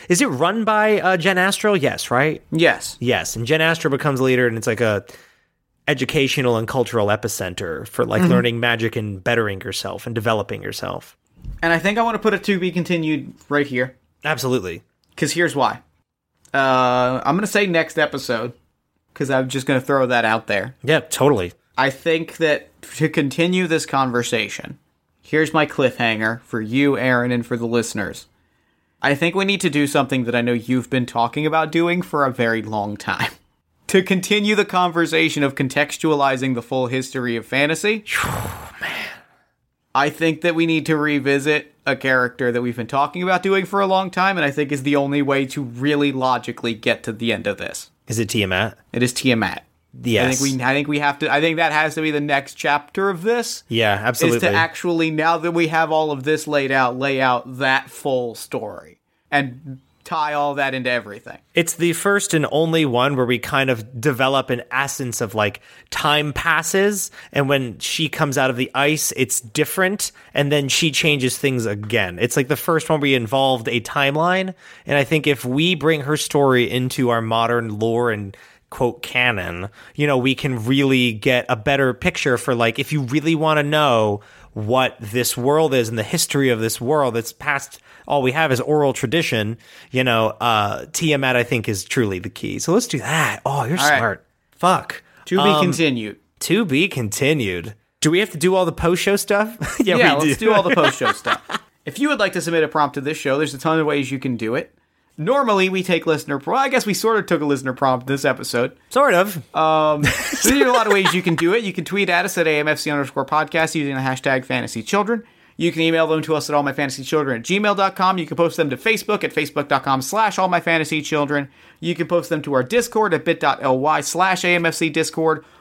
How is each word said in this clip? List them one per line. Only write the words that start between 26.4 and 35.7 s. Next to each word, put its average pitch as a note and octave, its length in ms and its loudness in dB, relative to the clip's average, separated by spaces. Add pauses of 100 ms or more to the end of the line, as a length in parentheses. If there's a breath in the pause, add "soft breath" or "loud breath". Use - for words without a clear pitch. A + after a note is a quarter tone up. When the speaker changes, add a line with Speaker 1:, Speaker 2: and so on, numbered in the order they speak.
Speaker 2:
for - 180 -4
you, C3 380 2
Aaron, B2 340 2
and A#2+ 140 -2
for B2 100 -4
the A#2 100 -4
listeners. A2 600 -4 (760)
I C#3 120 -2
think E3 200 -2
we G3 100 0
need G3 180 -2
to F#3 80 0
do C#3+ 160 0
something C3+ 380 -2
that A#2 100 -4
I A#2+ 80 0
know A#2+ 100 0
you've A#2+ 380 -2
been B2+ 160 -2
talking A#2+ 400 -2
about D#3 260 -2
doing E3+ 300 0
for D3+ 220 -2
a C3 60 0
very A2+ 320 0
long G#2 340 -6
time. - 400 -4
<laughs> - 40 -20 (500)
To F#3+ 140 4
continue G#3 500 0
the G3+ 100 2
conversation D#3+ 800 0
of C#3 140 0
contextualizing C#3 960 0